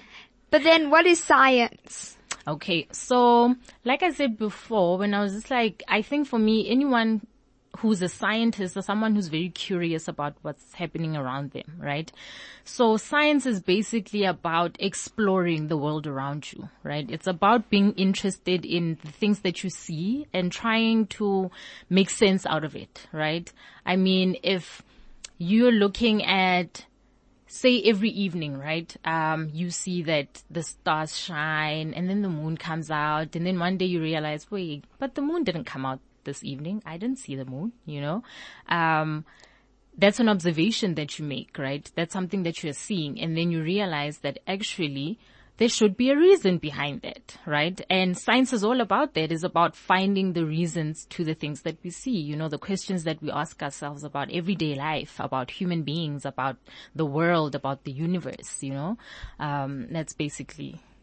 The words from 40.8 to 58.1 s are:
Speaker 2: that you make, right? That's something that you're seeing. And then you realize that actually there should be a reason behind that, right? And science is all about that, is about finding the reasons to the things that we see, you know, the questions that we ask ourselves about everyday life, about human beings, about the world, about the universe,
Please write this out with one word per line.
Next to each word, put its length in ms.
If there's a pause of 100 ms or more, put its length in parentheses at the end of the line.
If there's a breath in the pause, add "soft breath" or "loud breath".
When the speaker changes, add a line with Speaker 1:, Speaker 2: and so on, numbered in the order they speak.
Speaker 2:
that 220
you 60
make, 340
right? 360
That's 180
something 300
that 200
you're 120
seeing. 440
And 160
then 160
you 120
realize 560
that 280
actually 720 (380 soft breath)
there 120
should 280
be 140
a 60
reason 420
behind 440
that, 420
right? 360 (100)
And 260
science 360
is 100
all 180
about 340
that, 180
is 100
about 320
finding 580
the 140
reasons 600
to 180
the 100
things 280
that 200
we 80
see, 260
you 200
know, 120
the 100
questions 460
that 160
we 120
ask 280
ourselves 440
about 260
everyday 460
life, 420
about 320
human 320
beings, 420
about 340 (360 loud breath)
the 120
world, 500
about 260
the 80
universe, 720